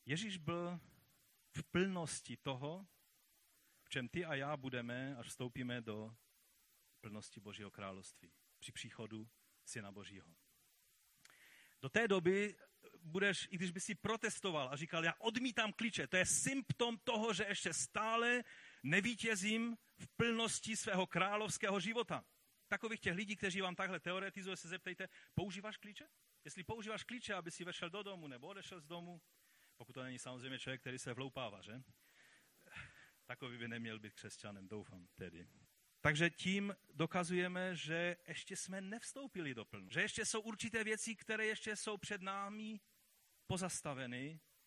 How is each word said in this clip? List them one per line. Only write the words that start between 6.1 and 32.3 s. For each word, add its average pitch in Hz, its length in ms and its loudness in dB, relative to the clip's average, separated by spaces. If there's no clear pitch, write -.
plnosti 107 380 -10
Božího 101 320 -10
království, 95 600 -10
při - 120 -12
příchodu 110 580 -8
Syna 101 260 -6
Božího. 98 360 -14
Do 135 80 -6
té 226 180 8
doby 196 480 6
budeš, 185 480 4
i 190 40 -4
když 180 160 0
by 175 80 -4
si 196 160 -2
protestoval 202 760 2
a 143 40 0
říkal: 165 300 0
"Já 165 140 6
odmítám 233 540 2
klíče, 208 340 0
to 190 100 4
je 185 80 8
symptom 240 720 2
toho, 226 360 4
že 190 160 2
ještě 185 240 0
stále 233 720 4
nevítězím 220 920 4
v - 100 -12
plnosti 226 680 2
svého 185 300 4
královského 202 720 4
života." 196 460 0
Takových 220 320 -2
těch 180 160 2
lidí, 208 200 -2
kteří 190 260 2
vám 180 140 0
takhle 185 240 -2
teoretizuje, 190 580 -2
se - 100 -10
zeptejte: 180 420 -6
"Používáš 196 420 -2
klíče? 208 300 -16
Jestli 175 180 -10
používáš 220 400 -4
klíče, 226 300 -4
aby 170 180 -2
si - 120 -8
vešel 175 260 -4
do 202 140 -6
domu 185 240 -8
nebo 127 200 -10
odešel 190 340 -10
z 147 60 -20
domu," 175 340 -8
pokud - 160 -14
to 131 100 -6
není 127 160 -6
samozřejmě 127 400 -6
člověk, 131 220 -4
který 127 180 -6
se 127 140 -4
vloupává, 120 480 -4
že? 107 200 -10